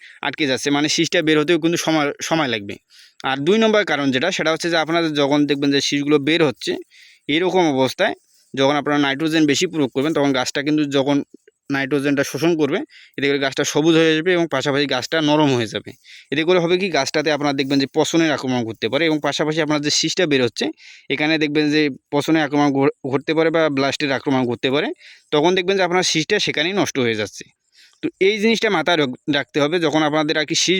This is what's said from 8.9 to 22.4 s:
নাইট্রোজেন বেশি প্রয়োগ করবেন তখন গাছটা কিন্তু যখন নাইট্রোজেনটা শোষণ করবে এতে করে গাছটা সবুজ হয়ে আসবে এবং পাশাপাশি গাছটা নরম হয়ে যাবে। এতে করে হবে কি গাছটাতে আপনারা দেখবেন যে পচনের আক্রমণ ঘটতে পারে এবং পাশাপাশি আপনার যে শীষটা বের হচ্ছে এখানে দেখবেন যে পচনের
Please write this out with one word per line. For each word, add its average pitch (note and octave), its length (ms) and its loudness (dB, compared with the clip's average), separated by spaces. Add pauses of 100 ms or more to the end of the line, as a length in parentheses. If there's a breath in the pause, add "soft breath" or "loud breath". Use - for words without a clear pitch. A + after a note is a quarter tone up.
নাইট্রোজেন D#3 400 0
বেশি C#3+ 220 2
প্রয়োগ D#3 280 -2
করবেন C#3 180 0
তখন C#3+ 200 2
গাছটা B2+ 300 -4
কিন্তু D3+ 200 0 (140)
যখন C#3+ 200 2 (520)
নাইট্রোজেনটা C#3 540 0
শোষণ D3+ 320 0
করবে D#3 240 0 (340 loud breath)
এতে C3 140 -4
করে C#3+ 120 0
গাছটা C#3 260 -2
সবুজ D#3+ 300 2
হয়ে D#3+ 180 4
আসবে D#3+ 200 0
এবং E3+ 180 2
পাশাপাশি C#3 340 0
গাছটা C3 360 -4
নরম D3 340 4
হয়ে A#2 180 -2
যাবে। G#2 180 -10 (380 loud breath)
এতে C#3 160 -2
করে F3+ 140 4
হবে E3+ 180 2
কি G3 120 -2
গাছটাতে D3+ 420 -2
আপনারা D3 280 0
দেখবেন C#3 200 0
যে C3+ 140 0
পচনের D#3 380 2
আক্রমণ B2+ 340 -2
ঘটতে A2+ 240 -6
পারে C#3 160 0
এবং D#3 140 2
পাশাপাশি D3+ 420 -2
আপনার D3+ 200 -2
যে D3 180 -4
শীষটা D#3+ 320 -2
বের C3+ 120 2
হচ্ছে B2 220 -4 (440 loud breath)
এখানে D3+ 240 0 (100)
দেখবেন D3+ 280 0
যে D3+ 100 2 (300)
পচনের D#3+ 320 2